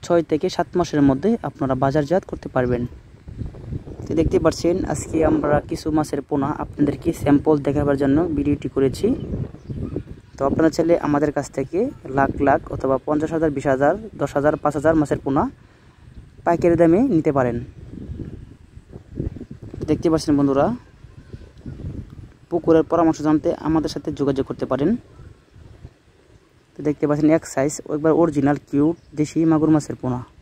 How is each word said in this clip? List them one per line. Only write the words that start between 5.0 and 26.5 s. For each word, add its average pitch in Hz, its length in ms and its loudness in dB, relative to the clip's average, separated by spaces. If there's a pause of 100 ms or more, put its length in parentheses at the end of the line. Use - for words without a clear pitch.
আমরা 147 260 2 (140)
কিছু - 160 -6 (120)
মাছের 143 300 -2
পোনা 139 200 0 (140)
আপনাদেরকে 143 480 -2 (100)
sample 143 340 4 (120)
দেখাবার 143 360 2
জন্য 139 160 2 (180)
ভিডিওটি 143 380 -2
করেছি। 135 320 0 (1300)
তো - 120 -6
আপনারা 160 260 2
চাইলে 165 200 2 (120)
আমাদের 147 300 2
কাছ 139 100 -2 (100)
থেকে 135 220 -4 (400)
লাখ 135 120 4 (180)
লাখ 143 120 4 (140)
অথবা 135 220 0 (100)
পঞ্চাশ 151 280 0
হাজার, 160 220 2
বিশ 139 160 -4
হাজার, 143 220 2 (260)
দশ 143 160 -2
হাজার, 147 260 4
পাঁচ 147 160 0
হাজার 156 220 4
মাছের 147 240 0
পোনা 147 180 0 (1040)
পাইকারি 170 360 2
দামে 170 200 6 (140)
নিতে 156 220 2
পারেন। 123 200 2 (2250)
দেখতে 151 240 0
পাচ্ছেন 156 260 0
বন্ধুরা, 139 280 4 (1800)
পুকুরের 165 420 2
পরামর্শ 160 360 2
জানতে 156 220 2 (200)
আমাদের 156 260 0
সাথে - 140 -8 (100)
যোগাযোগ 135 320 0
করতে 127 220 -6
পারেন। 139 180 0 (1900)